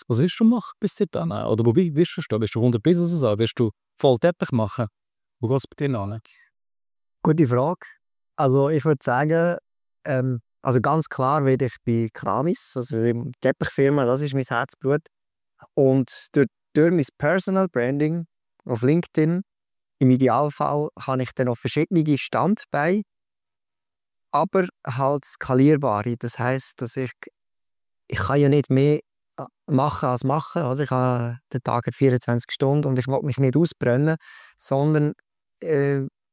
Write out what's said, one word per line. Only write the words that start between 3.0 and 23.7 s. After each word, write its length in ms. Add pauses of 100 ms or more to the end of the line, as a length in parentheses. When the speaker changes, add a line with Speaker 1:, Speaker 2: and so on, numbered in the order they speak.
Speaker 1:
haben? 160
Wirst 200
du 120 (280)
voll 200
Teppich 320
machen? 360 (540)
Wo 80
geht's 180
bei 200
dir 140
hin? 200 (1000)
Speaker 2:
Gute 240
Frage. 400 (480)
Also, 360
ich 140
würd 180
sagen, 560 (460)
ähm, 360 (220)
also 180
ganz 280
klar 360
werde 220
ich 180
bei 280
Kramis, 640
also 200
in 340
der 220
Teppichfirma, 520
das 160
ist 140
mein 80
Herzblut. 600 (720)
Und 360 (220)
durch, 160 (240)
durch 180
mein 160 (100)
Personal 520
Branding 580 (380)
auf 180
LinkedIn, 600 (580)
im 100
Idealfall, 800 (100)
habe 240
ich 140
dann 100
noch 100
verschiedene 600
Standbeine, 840 (1300)